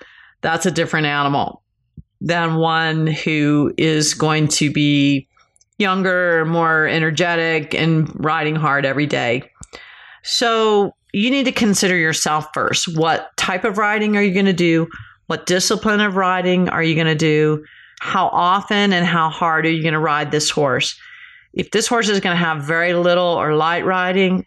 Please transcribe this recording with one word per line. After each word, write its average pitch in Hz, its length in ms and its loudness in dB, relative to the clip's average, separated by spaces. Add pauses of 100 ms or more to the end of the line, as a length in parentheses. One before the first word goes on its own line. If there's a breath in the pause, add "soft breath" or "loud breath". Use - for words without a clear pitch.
(420 loud breath)
That's 165 240 -2
a 180 60 0
different 156 340 -2
animal 143 560 -2 (580)
than 165 360 -2
one 160 500 0
who 147 720 0
is 156 380 0
going 156 320 0
to 147 240 0
be 143 560 0 (500 soft breath)
younger, 180 680 0
more 160 420 2
energetic, 165 880 0
and 160 340 0 (140)
riding 156 320 -2
hard 139 280 0
every 139 220 0
day. 131 380 -2 (800 loud breath)
So 220 720 0 (180)
you 208 160 0
need 269 160 0
to 262 60 0
consider 196 440 0
yourself 156 600 -2
first. 160 420 -2
What - 400 -2
type - 280 -2
of 202 120 -2
riding 214 400 0
are 208 60 2
you 196 100 2
gonna 196 200 2
do? 165 340 2 (400 loud breath)
What 160 180 -6
discipline 208 560 0
of 202 140 0
riding 180 540 2
are - 120 -2
you 160 140 0
gonna 160 180 2
do? 151 500 2 (360 loud breath)
How - 300 -2
often 196 640 0
and 175 120 2
how 165 240 0
hard 160 380 0
are 160 40 2
you 160 120 -2
gonna 156 160 0
ride 151 320 -2
this 147 180 0
horse? - 500 -2 (540 loud breath)
If - 160 -6
this 220 180 -2
horse 220 220 0
is 202 100 0
gonna 185 160 -2
have 160 280 -2
very 170 320 0
little 175 280 2
or 151 300 0
light 160 320 0
riding, 185 600 0